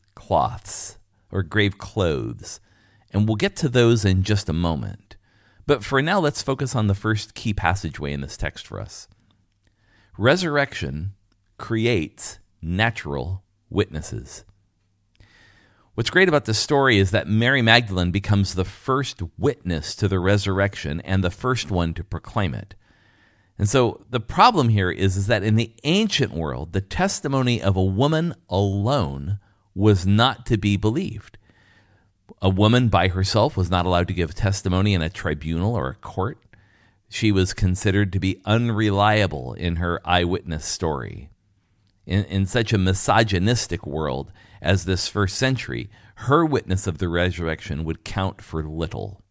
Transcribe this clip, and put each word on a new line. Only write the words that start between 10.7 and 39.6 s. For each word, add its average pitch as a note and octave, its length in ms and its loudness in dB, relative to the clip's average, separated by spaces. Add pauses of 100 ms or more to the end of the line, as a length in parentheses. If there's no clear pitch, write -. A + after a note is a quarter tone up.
creates A2+ 800 -2 (220)
natural F2 800 -4 (260)
witnesses. - 760 -6 (1500)
What's A2+ 160 -4
great F#3 200 4
about D3+ 160 2
this A2 120 0
story C3+ 400 4
is F#2+ 140 4
that D#2 160 0
Mary A#2+ 340 2
Magdalene G#2 500 2
becomes G2 440 0
the F#2 100 0
first - 560 -4 (160)
witness F2+ 580 -4
to G#2 120 0
the F#2+ 120 2
resurrection G2 800 0
and F#2+ 220 0
the F2 60 2
first B2+ 400 -2
one F2 240 0
to - 100 -8
proclaim - 500 -4
it. - 220 -12 (800)
And G2+ 120 0
so B2+ 400 2
the A#2+ 120 -2
problem F3+ 480 4
here G2 200 2
is, F#2 260 0
is G2 120 -2
that G#2+ 160 0
in A2 120 4
the A2+ 180 0 (100)
ancient F#3+ 480 0
world, D#2 420 -6
the G2 80 0
testimony C3 800 0
of F#2+ 140 2
a F#2+ 80 2
woman D3+ 500 2 (160)
alone G2 880 0 (360)
was F#2+ 320 4
not G#2+ 400 2
to A2+ 100 2
be G2+ 200 2
believed. A2 600 -4 (1040)
A G2 80 4
woman A2 380 4
by F#2 220 4
herself G2 460 0
was F2+ 140 0
not F2+ 160 0
allowed F2 220 2
to F#2+ 60 -4
give E2 200 -2
testimony G2 600 0
in E2+ 80 2
a D#2+ 80 -2
tribunal E2 640 -4
or C2 140 -4
a C2 60 -10
court. - 440 -8 (720)
She G#2+ 220 0
was F#2+ 220 2
considered F#2+ 600 0
to G2 60 0
be F#2+ 260 -2
unreliable G#2 1080 0
in E2+ 220 -2